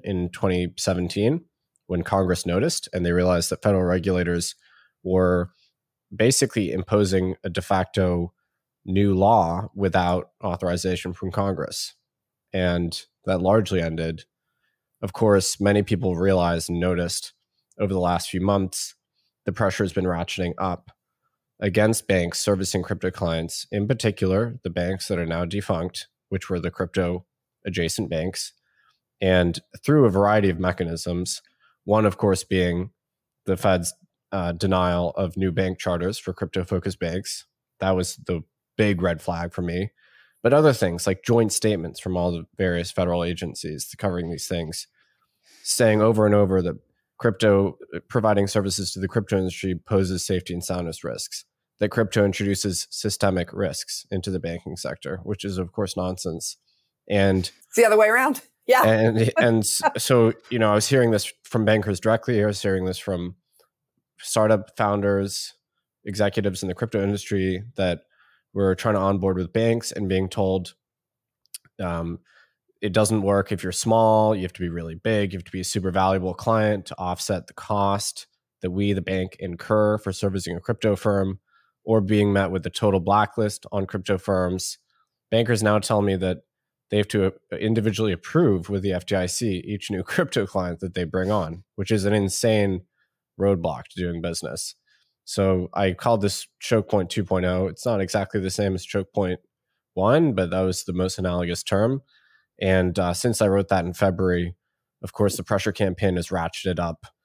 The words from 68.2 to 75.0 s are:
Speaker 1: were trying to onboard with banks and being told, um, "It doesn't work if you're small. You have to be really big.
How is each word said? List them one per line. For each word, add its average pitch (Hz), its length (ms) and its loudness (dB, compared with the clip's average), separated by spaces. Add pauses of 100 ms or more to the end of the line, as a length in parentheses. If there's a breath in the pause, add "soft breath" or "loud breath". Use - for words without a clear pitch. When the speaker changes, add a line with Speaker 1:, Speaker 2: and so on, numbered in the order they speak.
Speaker 1:
were 95 220 2
trying 107 200 0
to 95 60 2
onboard 98 360 2
with 90 160 -6
banks 113 380 0
and 101 160 -6
being 95 220 0
told, 95 460 -2 (1040)
um, 85 400 -4 (600 soft breath)
"It 101 120 -4
doesn't 107 300 2
work 98 280 2
if 98 120 -4
you're 92 80 -4
small. 110 640 4
You 92 80 -6
have 90 100 -6
to - 80 -10
be 87 80 -4
really 82 240 -8
big. 101 400 0